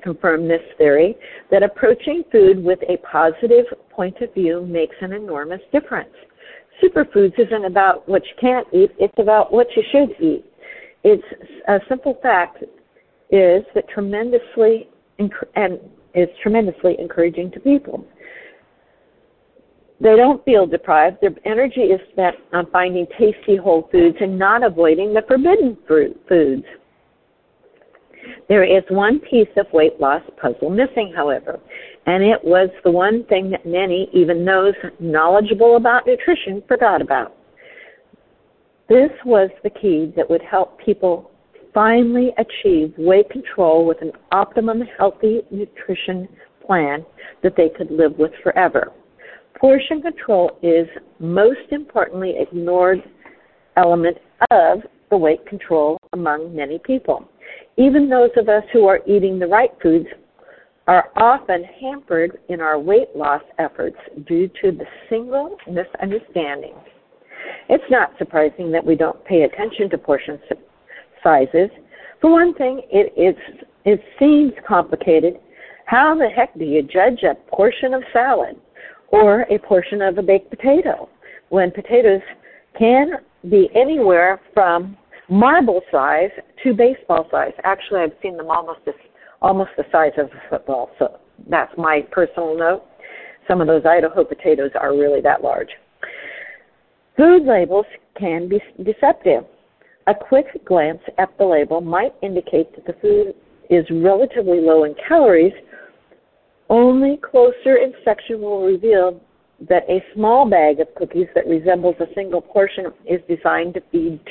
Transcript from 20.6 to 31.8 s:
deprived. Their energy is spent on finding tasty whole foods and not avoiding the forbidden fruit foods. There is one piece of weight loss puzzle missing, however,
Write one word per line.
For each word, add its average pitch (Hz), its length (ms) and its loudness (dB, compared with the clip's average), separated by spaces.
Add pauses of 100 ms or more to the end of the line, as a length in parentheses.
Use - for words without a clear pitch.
deprived. 165 540 0
Their 196 140 -2 (100)
energy 247 360 -4
is 185 200 0 (100)
spent 175 240 -2 (180)
on 175 180 -4
finding 180 360 -2 (100)
tasty - 380 0
whole 170 360 0
foods 170 280 4
and 190 180 -4
not 208 260 0
avoiding 170 500 0
the 214 140 0
forbidden 269 500 2 (100)
fruit 151 400 0
foods. 143 380 0 (1800)
There 202 140 4
is 185 260 4
one 208 300 0
piece 226 360 0
of 196 160 -2
weight 160 280 2
loss 147 220 0 (200)
puzzle 143 280 -4
missing, 214 460 -4
however, 143 440 -6 (480)